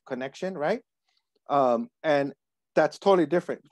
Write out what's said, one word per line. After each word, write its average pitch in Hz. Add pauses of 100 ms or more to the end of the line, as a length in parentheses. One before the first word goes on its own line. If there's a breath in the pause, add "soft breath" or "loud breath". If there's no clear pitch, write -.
connection, 139
right? 185 (640)
Um, 123 (140)
and 143 (400)
that's 151
totally 185
different. 147